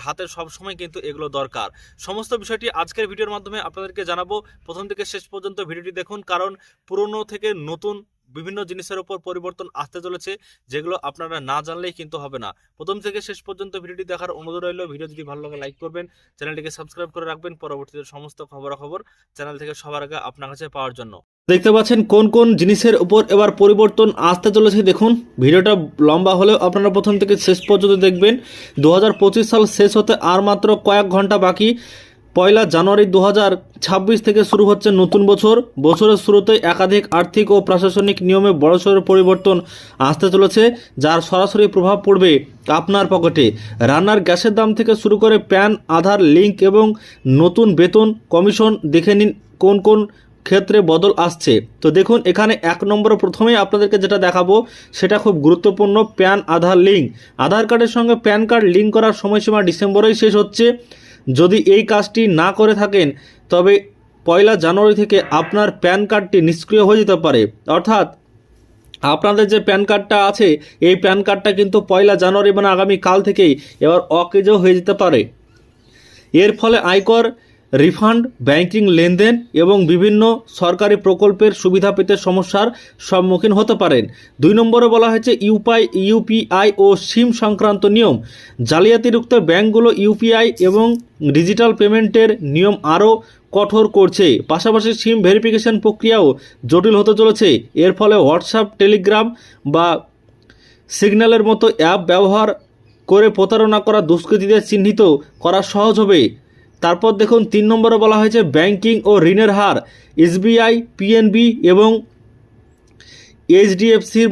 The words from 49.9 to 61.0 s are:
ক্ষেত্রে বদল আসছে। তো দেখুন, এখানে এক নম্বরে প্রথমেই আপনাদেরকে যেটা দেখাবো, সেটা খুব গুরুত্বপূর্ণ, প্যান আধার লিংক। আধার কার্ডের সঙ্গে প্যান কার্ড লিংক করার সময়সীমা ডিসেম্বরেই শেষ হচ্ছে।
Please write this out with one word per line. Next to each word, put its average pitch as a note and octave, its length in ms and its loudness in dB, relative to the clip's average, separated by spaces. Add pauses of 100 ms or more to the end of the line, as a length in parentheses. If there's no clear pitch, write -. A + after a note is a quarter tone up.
ক্ষেত্রে G3 320 0 (140)
বদল E3+ 200 2 (140)
আসছে। E3 280 -2 (260)
তো - 80 -2 (100)
দেখুন, A3+ 220 2 (120)
এখানে G#3+ 220 0 (100)
এক E3+ 160 -4 (120)
নম্বরে G#3+ 300 0
প্রথমেই A3 420 0
আপনাদেরকে G#3 400 0
যেটা G3 220 -2
দেখাবো, F#3 300 0 (420)
সেটা F#3+ 260 0
খুব G3+ 120 2 (100)
গুরুত্বপূর্ণ, G3 500 2 (220)
প্যান F#3+ 220 2 (160)
আধার F3 220 2 (100)
লিংক। G3 180 2 (400)
আধার G#3 220 0
কার্ডের A#3 280 0
সঙ্গে A#3 200 0 (100)
প্যান G#3+ 240 2
কার্ড A#3 140 2 (120)
লিংক G#3+ 180 2
করার A3 280 0
সময়সীমা G#3 380 -2 (100)
ডিসেম্বরেই G3+ 520 0
শেষ A3 200 2
হচ্ছে। G#3 240 -2 (760)